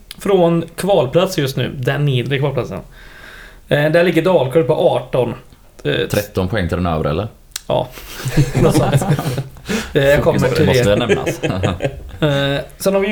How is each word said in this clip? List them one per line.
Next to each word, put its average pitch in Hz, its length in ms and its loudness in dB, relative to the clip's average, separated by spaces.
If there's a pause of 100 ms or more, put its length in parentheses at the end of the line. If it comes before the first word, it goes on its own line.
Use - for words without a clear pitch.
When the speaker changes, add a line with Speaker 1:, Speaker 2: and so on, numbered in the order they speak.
(180)
Speaker 1:
från 170 460 2 (120)
kvalplats 180 640 2
just 135 180 -2
nu. 123 200 -2
Den 139 280 -2
nedre 135 340 0
kvalplatsen. 120 420 -4 (880)
Eh, 147 240 2
där 170 120 4
ligger 160 180 2
Dalkurd 156 440 0
på 156 80 2
arton. 120 600 0 (500)
Eh, 143 80 -2 (180)
Speaker 2:
Tretton 101 380 -2
poäng 92 200 -2
till 87 80 -2
den 87 100 0
övre, 78 240 0
eller? 95 180 -2 (380)
Speaker 1:
Ja. - 220 -2 (340)
<laughs> 143 400 2
Något 160 140 4
sånt. - 280 2 (920)
Eh, 139 120 2
jag 143 160 4
kommer 160 180 2
Speaker 2:
Måste, - 160 0
Speaker 1:
till 156 100 2
det. - 80 2
Speaker 2:
måste 104 220 4
nämnas. - 460 -2
<laughs> 98 480 -2 (300)
Speaker 1:
Eh, 139 400 0 (180)
sen 190 160 0
har 196 60 2
vi 202 120 0